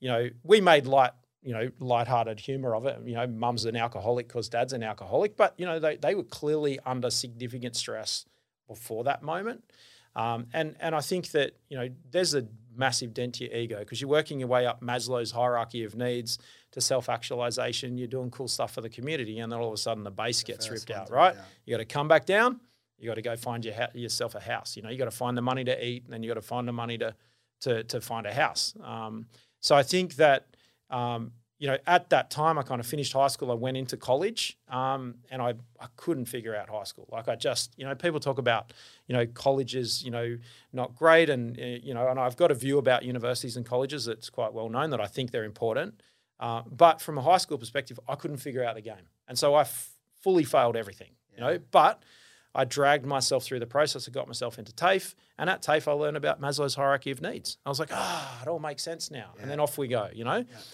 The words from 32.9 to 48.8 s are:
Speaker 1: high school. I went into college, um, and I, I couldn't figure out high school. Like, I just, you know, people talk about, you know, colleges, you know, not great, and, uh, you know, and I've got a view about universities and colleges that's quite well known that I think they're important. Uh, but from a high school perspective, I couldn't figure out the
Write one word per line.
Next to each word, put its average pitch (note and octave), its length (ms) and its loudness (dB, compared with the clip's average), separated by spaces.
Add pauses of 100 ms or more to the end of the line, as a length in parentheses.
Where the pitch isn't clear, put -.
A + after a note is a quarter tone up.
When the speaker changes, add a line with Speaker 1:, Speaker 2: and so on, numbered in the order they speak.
Speaker 1:
high C3+ 140 6
school. B2+ 220 -4
I A#2+ 40 0
went C3 240 -2
into B2+ 180 -6
college, E3+ 640 0 (100)
um, C3 480 -2 (140)
and C3 100 -6
I, A#2+ 140 0 (260)
I A#2+ 60 -14 (100)
couldn't C#3 300 -4
figure A2+ 280 -8
out G#2 140 -6
high G#2+ 160 -8
school. - 260 -16
Like, A2+ 180 -6
I A#2+ 60 0
just, - 440 -2
you C3+ 80 -10
know, C3+ 80 -6
people D3+ 260 -2
talk C3 180 -2
about, A#2 360 0 (320)
you B2+ 80 -2
know, A#2+ 120 4
colleges, B2 800 0
you B2+ 60 -8
know, A#2+ 260 -4 (380)
not B2 200 -4
great, D#3+ 360 8
and, B2 280 -2
uh, - 60 -10
you B2 300 -8
know, B2 140 2
and C3 120 0
I've B2+ 160 0
got E3+ 140 6
a C#3+ 40 4
view C3+ 220 0
about B2 280 4
universities B2 520 -4
and A#2+ 80 -6
colleges C3 400 -2
that's A2+ 240 -8
quite A2 240 -4
well A2+ 160 -6
known C#3 220 -2
that A#2 100 0
I G#2 60 0
think B2+ 240 -6
they're A2+ 140 -4
important. A2+ 580 -4 (360)
Uh, A#2 320 -6
but D#3 300 8
from D3+ 160 -6
a C3 60 -2
high F3 160 6
school D#3 180 -4
perspective, A#2+ 500 -8
I C3+ 80 -6
couldn't D3+ 220 -6
figure B2+ 260 -6
out A#2 120 -2
the A2 80 -12